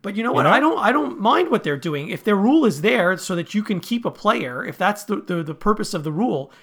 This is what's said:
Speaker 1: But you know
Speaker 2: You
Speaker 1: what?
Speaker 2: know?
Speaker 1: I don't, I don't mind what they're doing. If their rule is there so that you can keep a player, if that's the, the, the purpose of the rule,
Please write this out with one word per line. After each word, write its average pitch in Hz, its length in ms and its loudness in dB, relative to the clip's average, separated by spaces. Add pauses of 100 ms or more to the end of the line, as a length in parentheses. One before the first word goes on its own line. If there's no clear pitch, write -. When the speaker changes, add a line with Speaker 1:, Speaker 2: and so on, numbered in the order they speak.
Speaker 1:
But 202 140 -8
you 226 80 -2
know 240 80 0
Speaker 2:
You - 60 -2
Speaker 1:
what? - 80 4
Speaker 2:
know? 156 40 6
Speaker 1:
I 226 100 6
don't, 311 200 2
I 214 120 2
don't 285 280 -2
mind 302 320 2
what 220 120 2
they're 147 140 -2
doing. 151 320 -6
If - 140 -8
their 208 120 4
rule 254 300 4
is 151 160 0
there 190 340 2
so 180 200 -6
that 170 180 -6
you 208 80 0
can 202 180 -2
keep 233 260 -6
a 190 60 -2
player, 170 540 -2
if - 100 -8
that's 202 280 0
the, 202 140 -4
the, 170 260 -4
the 156 100 -8
purpose - 400 -2
of 160 100 -4
the 156 80 -4
rule, 160 400 -2 (120)